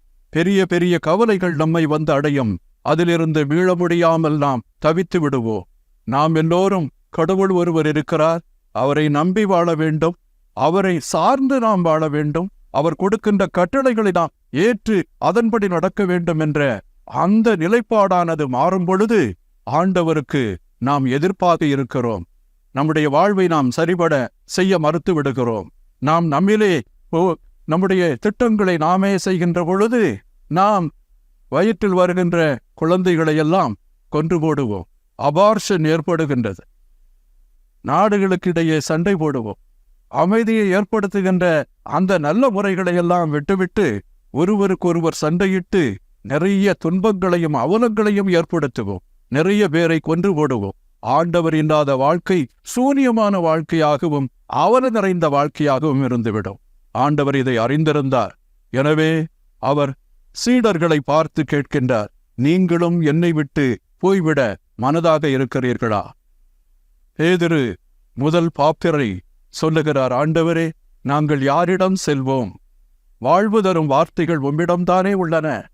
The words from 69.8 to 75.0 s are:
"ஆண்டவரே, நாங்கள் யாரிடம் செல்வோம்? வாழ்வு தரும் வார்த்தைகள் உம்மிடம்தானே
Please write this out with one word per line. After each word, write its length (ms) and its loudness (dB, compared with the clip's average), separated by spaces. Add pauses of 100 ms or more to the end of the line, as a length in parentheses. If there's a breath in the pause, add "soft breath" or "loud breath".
"ஆண்டவரே, 560 0 (360)
நாங்கள் 380 0
யாரிடம் 600 0
செல்வோம்? 500 -2 (720)
வாழ்வு 400 2
தரும் 320 0
வார்த்தைகள் 460 0
உம்மிடம்தானே 760 0